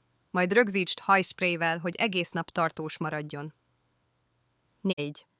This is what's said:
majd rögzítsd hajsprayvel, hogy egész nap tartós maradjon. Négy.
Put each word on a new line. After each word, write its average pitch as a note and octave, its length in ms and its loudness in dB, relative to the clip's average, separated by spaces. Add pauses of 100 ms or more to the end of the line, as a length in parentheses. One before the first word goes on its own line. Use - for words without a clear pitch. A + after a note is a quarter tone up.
(300)
majd F3+ 220 2
rögzítsd G3+ 460 2
hajsprayvel, F3 800 2
hogy E3+ 180 -6
egész F3+ 340 0
nap E3 200 -4
tartós D#3+ 480 -2
maradjon. D3+ 560 -6 (1300)
Négy. D3 460 -4 (140)